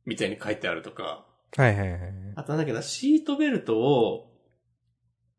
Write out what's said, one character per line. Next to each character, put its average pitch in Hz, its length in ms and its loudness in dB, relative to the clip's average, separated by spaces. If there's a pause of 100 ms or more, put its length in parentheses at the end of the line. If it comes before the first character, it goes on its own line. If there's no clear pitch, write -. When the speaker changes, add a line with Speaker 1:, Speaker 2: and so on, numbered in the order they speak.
Speaker 1:
み 110 100 -8
た 107 100 -2
い 92 60 -2
に - 100 -10
書 107 80 -6
い 107 100 -4
て 95 80 -4
あ 87 60 -2
る 82 80 -8
と - 100 -14
か。 82 360 -10 (280)
Speaker 2:
は 135 120 6
い 101 100 4
は 98 80 0
い 92 60 -2
は 87 60 -4
い。 92 40 -6 (340)
Speaker 1:
あ 143 80 -10
と - 60 -10
な 147 60 -2
ん - 20 0
だ 160 60 2
っ - 20 -4
け 131 80 -2
な、 117 80 -4
シ 294 360 2
ー 311 60 0
ト 285 140 -2
ベ 302 100 2
ル 240 160 0
ト 110 160 2
を、 117 520 2 (1080)